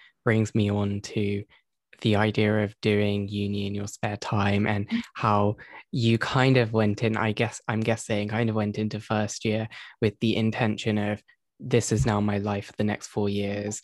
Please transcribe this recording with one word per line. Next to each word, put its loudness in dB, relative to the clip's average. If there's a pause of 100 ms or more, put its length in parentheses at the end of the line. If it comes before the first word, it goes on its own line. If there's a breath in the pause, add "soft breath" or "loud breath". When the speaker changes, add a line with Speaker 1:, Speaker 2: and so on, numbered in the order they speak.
(240 loud breath)
Speaker 1:
brings 2
me 2
on 0
to -4 (600 soft breath)
the 4
idea 2
of -4
doing 2
uni -4
in -6
your -6
spare -6
time, 0
and -2
Speaker 2:
Mm. -2 (120)
Speaker 1:
how 2 (340 loud breath)
you 2
kind 4
of 2
went 2
in, 0
I 0
guess, -2
I'm -2
guessing, -2
kind 0
of -2
went -2
into -4
first -2
year -2 (340 loud breath)
with 2
the 2
intention 0
of, -2 (360 soft breath)
"This 0
is 2
now 2
my 0
life -4
for -20
the -2
next -4
four -2
years. -4